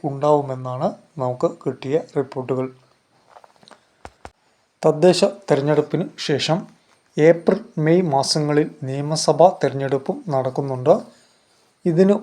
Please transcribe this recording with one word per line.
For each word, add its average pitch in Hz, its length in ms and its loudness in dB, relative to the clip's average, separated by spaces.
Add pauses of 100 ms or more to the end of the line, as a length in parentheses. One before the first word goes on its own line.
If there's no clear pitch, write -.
ഉണ്ടാവുമെന്നാണ് 135 760 -2 (340)
നമുക്ക് 127 260 -2 (160)
കിട്ടിയ 135 320 -4 (200)
റിപ്പോർട്ടുകൾ. 131 500 -4 (2250)
തദ്ദേശ 156 340 4 (300)
തെരഞ്ഞെടുപ്പിന് 151 560 0 (220)
ശേഷം 151 300 -2 (680)
ഏപ്രിൽ, 170 320 4 (260)
മെയ് 175 280 2
മാസങ്ങളിൽ 147 540 0 (220)
നിയമസഭാ 147 600 2 (120)
തെരഞ്ഞെടുപ്പും 135 560 -2 (180)
നടക്കുന്നുണ്ട്. 131 600 0 (960)
ഇതിനു 190 320 4